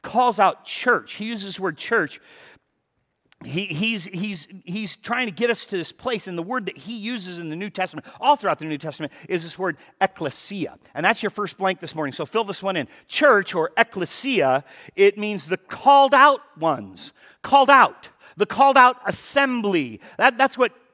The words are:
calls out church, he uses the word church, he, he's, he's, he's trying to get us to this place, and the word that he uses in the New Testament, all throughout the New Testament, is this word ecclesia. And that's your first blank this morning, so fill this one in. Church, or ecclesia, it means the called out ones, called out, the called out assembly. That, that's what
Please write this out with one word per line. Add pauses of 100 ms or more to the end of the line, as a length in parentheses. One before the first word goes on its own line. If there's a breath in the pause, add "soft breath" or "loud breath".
calls
out
church,
he
uses
the
word
church, (1200 soft breath)
he,
he's,
he's, (180)
he's
trying
to
get
us
to
this
place,
and
the
word
that
he
uses
in
the
New
Testament, (140 loud breath)
all
throughout
the
New
Testament, (160 loud breath)
is
this
word (220 soft breath)
ecclesia. (160 soft breath)
And
that's
your
first
blank
this
morning,
so
fill
this
one
in. (200 soft breath)
Church,
or
ecclesia, (320 loud breath)
it
means
the
called
out (140)
ones, (280 soft breath)
called
out, (280 soft breath)
the
called
out (100)
assembly. (180 loud breath)
That,
that's
what (220)